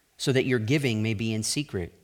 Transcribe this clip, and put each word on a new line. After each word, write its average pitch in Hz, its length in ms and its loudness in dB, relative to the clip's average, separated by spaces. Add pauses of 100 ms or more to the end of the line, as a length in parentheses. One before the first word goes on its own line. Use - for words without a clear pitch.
(180)
so - 120 0
that 127 140 4
your 127 140 2
giving 117 440 0
may 110 120 0
be 113 180 -2
in 110 100 -2
secret. 107 600 -4